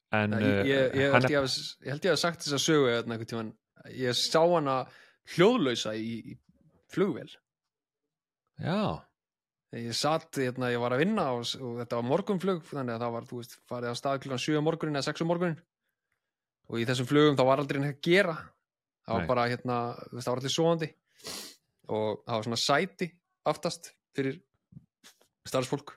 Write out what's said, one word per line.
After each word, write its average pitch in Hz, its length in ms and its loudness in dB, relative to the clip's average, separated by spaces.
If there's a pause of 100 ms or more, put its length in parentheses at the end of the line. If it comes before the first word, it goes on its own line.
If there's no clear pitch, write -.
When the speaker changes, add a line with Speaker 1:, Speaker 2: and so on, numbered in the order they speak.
(120)
Speaker 1:
en, 107 180 2
Speaker 2:
Nei, 107 120 0
ég, 101 240 4
ég, 135 260 2
Speaker 1:
eh, 135 60 0
Speaker 2:
ég 139 140 4
Speaker 1:
hann 123 100 8
Speaker 2:
held - 20 2
Speaker 1:
er 131 60 4
Speaker 2:
ég 143 100 4
hafi 135 80 0
s-, - 360 -6
ég - 60 -8
held 147 120 -6
ég 185 80 2
hafi 151 100 2
sagt 170 200 -2
þessa 143 180 -2
sögu 147 320 4
hérna 117 240 -2
einhvern 113 140 -8
tímann. 110 240 -8 (340)
Ég 123 280 -2
sá - 280 2
hana 143 440 2 (420)
hljóðlausa 156 680 4
í, 113 380 -8
í - 60 -16 (520)
flugvél. 170 400 -2 (1300)
Speaker 1:
Já. 151 440 -4 (680)
Speaker 2:
Ég 117 220 -8
sat, 156 380 -2
hérna, 127 400 -2
ég 120 80 0
var 120 120 0
að 123 120 0
vinna 190 300 0
og 120 100 -4
s-, - 160 -6
og 120 220 -8
þetta 120 180 -4
var 120 80 -2
morgunflug, 180 560 0
þannig 123 320 -6
að 113 60 -6
það 120 100 -4
var, 117 160 -6
þú 127 140 -10
veist, - 140 -18 (120)
farið 120 220 -6
af 117 80 -6
stað 139 240 -2
klukkan 135 180 -6
sjö 151 160 0
á 147 80 2
morguninn 156 320 -2
eða 135 80 -2
sex - 160 -4
á 165 60 0
morguninn. 170 320 0 (1120)
Og 113 100 -2
í 117 60 0
þessum 127 200 0
flugum, 147 300 6
þá 131 80 6
var 135 140 6
aldrei 143 220 -2
neitt 139 180 -2
að - 40 -18
gera. 175 320 4 (720)
Það 113 60 -4
var 113 80 0
Speaker 1:
Nei. 85 80 -2
Speaker 2:
bara, 120 200 2
hérna, 123 280 -2 (320)
þú - 80 -18
veist, 120 100 -8
það 123 60 0
var 123 80 -2
allir 135 160 -4
sofandi. 165 320 2 (1000)
Og 107 360 -2
það 120 100 -4
var 110 80 0
svona 117 160 -4
sæti 170 540 0 (340)
aftast - 460 -4 (240)
fyrir 135 240 -4 (1080)
starfsfólk. 131 500 -2